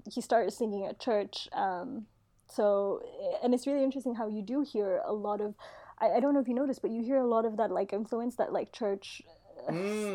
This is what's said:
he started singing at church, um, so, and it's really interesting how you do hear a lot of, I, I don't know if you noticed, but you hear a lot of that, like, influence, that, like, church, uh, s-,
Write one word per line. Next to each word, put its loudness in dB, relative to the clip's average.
he -6
started 4
singing -2
at -8
church, 0
um, -2
so, 2
and 4
it's 0
really 2
interesting 0
how -2
you -4
do -2
hear 0
a -2
lot -2
of, -4
I, 2
I 4
don't 4
know 6
if 0
you 0
noticed, 0
but 0
you -2
hear 2
a 4
lot 4
of -2
that, 2
like, 0
influence, -2
that, -2
like, -2
church, -4
uh, -2
s-, -2